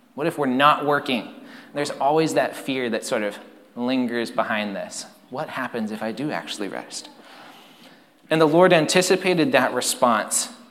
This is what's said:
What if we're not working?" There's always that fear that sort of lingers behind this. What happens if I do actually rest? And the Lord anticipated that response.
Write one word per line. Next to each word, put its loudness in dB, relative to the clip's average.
What -4
if -2
we're 0
not 4
working?" -2
There's -2
always 2
that 2
fear -4
that -2
sort -2
of -4
lingers -2
behind -2
this. -10
What -8
happens -6
if -8
I -4
do -4
actually -6
rest? -12
And 4
the 6
Lord 6
anticipated 2
that 4
response. 0